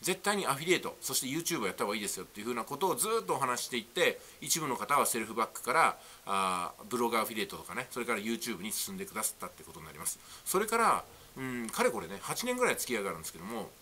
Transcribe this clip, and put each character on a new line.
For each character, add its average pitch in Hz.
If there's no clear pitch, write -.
絶 180
対 208
に 190
ア 135
フ 139
ィ -
リ 180
エ -
イ 143
ト、 -
そ -
し -
て 131
YouTube 156
を -
や 90
っ -
た 117
方 101
が 107
い 113
い -
で 98
す -
よ 92
っ -
て -
い -
う 113
ふ 120
う 120
な 117
こ 143
と 180
を 156
ず 127
っ 190
と 170
お -
話 123
し -
て 127
い 113
っ -
て、 139
一 156
部 156
の 127
方 120
は 117
セ -
ル 110
フ 110
バ 110
ッ -
ク -
か 120
ら、 139
あ 92
ー、 -
ブ 120
ロ 120
グ 113
ア 110
フ 107
ィ 110
リ 107
エ -
イ -
ト -
と 85
か 85
ね、 113
そ 123
れ 117
か 120
ら 107
YouTube 110
に 104
進 -
ん -
で 95
く -
だ 107
さ -
っ -
た 92
っ 87
て -
こ -
と 82
に 78
な 78
り 71
ま 80
す。 -
そ -
れ 220
か 226
ら、 185
う 135
ん、 123
か 214
れ 247
こ 104
れ 82
ね、 95
八 156
年 254
ぐ 247
ら 160
い -
付 -
き 113
合 -
い 101
が 98
あ -
る 80
ん -
で 80
す -
け -
ど 82
も 104